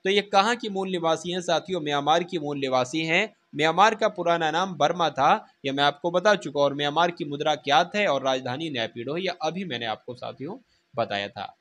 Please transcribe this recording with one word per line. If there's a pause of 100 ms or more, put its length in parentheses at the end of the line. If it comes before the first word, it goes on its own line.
तो
ये
कहाँ
की
मूल
निवासी
हैं
साथियों?
म्यांमार
की
मूल
निवासी
हैं। (220)
म्यांमार
का
पुराना
नाम
बर्मा
था, (180)
यह
मैं
आपको
बता
चुका
हूँ।
और
म्यांमार
की
मुद्रा
क्यात
है
और
राजधानी
नैपिडो
है,
यह
अभी
मैंने
आपको
साथियों (380)
बताया
था।